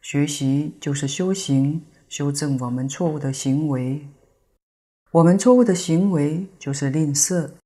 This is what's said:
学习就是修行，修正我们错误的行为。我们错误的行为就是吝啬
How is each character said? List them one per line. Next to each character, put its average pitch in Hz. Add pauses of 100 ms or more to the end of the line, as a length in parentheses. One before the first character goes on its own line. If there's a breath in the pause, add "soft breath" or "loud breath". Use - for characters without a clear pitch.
学 143
习 143
就 147
是 139
修 180
行， 143 (220 soft breath)
修 143
正 143
我 127
们 127
错 165
误 151
的 139
行 139
为。 139 (1040)
我 165
们 175
错 247
误 247
的 190
行 175
为 160 (100)
就 -
是 139
吝 147
啬 156 (140)